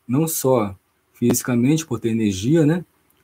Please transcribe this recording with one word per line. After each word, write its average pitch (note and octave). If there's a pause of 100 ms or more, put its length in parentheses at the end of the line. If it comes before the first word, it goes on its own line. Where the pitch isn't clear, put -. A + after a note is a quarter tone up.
não D3
só A#2 (400)
fisicamente B2
por A2+
ter A#2
energia, A2+
né? E3 (400)